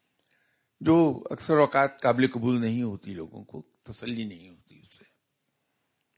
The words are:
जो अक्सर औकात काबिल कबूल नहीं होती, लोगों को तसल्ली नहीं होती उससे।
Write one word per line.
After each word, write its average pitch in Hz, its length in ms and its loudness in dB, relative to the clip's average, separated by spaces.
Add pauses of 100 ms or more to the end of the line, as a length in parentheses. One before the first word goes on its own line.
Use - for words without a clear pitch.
(840)
जो 160 320 4 (180)
अक्सर 160 220 -2
औकात 139 480 2
काबिल 127 260 2
कबूल 123 300 0
नहीं 117 240 -2
होती, 101 320 -8
लोगों 90 300 -14
को - 200 -18 (220)
तसल्ली 113 380 -8
नहीं 90 240 -14
होती - 340 -20
उससे। - 240 -20 (1120)